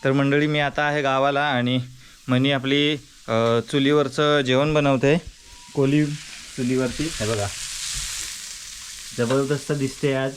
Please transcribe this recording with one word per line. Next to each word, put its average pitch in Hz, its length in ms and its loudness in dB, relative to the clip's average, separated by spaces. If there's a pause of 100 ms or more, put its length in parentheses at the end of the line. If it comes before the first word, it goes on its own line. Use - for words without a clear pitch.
तर 135 80 4
मंडळी, 139 340 4
मी 151 140 0
आता 143 220 0
आहे 147 200 0
गावाला 139 460 2
आणि 123 320 0 (480)
मनी 131 240 4
आपली, 143 420 2 (340)
अ, 117 320 2 (100)
चुलीवरचं 147 720 2
जेवण 139 340 2
बनवते, 143 480 4 (520)
कोली 143 320 4 (500)
चुलीवरती. 127 560 0
हे 110 220 -2
बघा, 101 120 -2 (1700)
जबरदस्त 135 540 -2
दिसते 135 420 -2
आज 135 220 -2